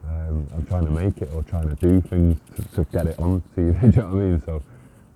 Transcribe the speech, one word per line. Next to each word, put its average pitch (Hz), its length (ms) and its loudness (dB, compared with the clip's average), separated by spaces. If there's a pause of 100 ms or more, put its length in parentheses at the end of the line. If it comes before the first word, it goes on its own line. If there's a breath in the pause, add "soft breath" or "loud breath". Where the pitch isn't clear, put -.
Um, 78 460 -4
I'm 78 140 -6
trying 90 180 -2
to 78 60 -2
make 87 300 -2
it 76 120 -6
or 80 100 -6
trying 80 260 -4
to 73 60 -4
do 92 260 4
things 87 360 2 (180)
to, - 200 -12
to 85 160 0
get 82 160 -2
it 80 120 -6
on 90 220 0 (140)
T 85 160 2
V, - 0 -
<laughs> 87 80 0
do 120 80 4
you 107 60 10
know 110 140 2
what 90 60 -6
I - 20 0
mean? 92 300 0
So, 78 180 -6 (520 loud breath)